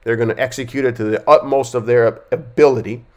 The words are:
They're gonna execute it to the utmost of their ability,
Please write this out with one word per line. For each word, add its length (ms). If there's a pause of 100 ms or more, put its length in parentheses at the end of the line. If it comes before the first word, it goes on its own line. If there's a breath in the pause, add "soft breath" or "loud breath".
They're 140
gonna 220
execute 460
it 120
to 80
the 240
utmost 460
of 120
their 440
ability, 760 (120)